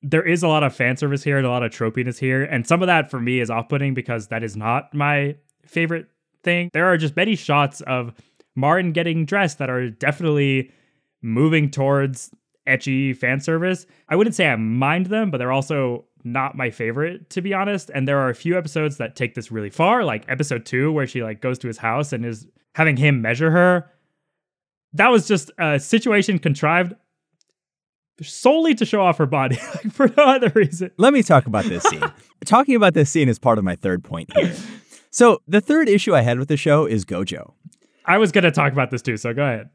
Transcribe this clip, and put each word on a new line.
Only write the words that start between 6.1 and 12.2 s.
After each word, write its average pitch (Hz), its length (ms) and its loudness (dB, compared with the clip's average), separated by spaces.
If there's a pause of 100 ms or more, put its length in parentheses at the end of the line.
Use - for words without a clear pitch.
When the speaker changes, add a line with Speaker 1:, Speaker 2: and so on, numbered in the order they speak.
Speaker 1:
thing. 175 320 0
There 160 100 2
are 185 140 4
just 151 180 -2
many 202 200 0
shots 143 460 0
of 123 300 -6 (420)
Marin 165 380 0
getting 165 320 -2
dressed 185 340 -2
that 131 120 -6
are 127 180 -4
definitely 143 840 -2 (520)
moving 147 480 2
towards 139 600 -2 (380)